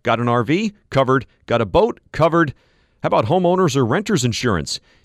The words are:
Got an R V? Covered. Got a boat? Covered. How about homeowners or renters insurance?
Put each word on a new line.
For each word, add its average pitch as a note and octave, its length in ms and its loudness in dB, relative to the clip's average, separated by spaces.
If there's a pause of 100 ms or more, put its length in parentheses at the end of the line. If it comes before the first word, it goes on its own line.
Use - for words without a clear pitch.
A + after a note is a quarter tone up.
Got A#2 160 0
an A#2+ 80 -2
R A#2+ 160 0
V? G3 300 -2 (180)
Covered. C3+ 340 0 (220)
Got A#2 140 0
a A2+ 40 -2
boat? F3+ 340 0 (120)
Covered. D#3+ 420 0 (480)
How - 60 -4
about D3 180 0
homeowners F3 500 2
or C#3 80 2
renters E3 400 0
insurance? G#2+ 560 -2 (260)